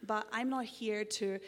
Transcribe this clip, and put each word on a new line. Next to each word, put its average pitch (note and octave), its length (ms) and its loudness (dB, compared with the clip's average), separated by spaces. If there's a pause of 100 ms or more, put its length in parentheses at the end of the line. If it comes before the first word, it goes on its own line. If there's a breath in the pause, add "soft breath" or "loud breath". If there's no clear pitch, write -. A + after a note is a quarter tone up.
But G#3+ 220 0 (100)
I'm A#3 120 2
not C4 200 2
here G#3+ 420 0
to G3 300 0 (100)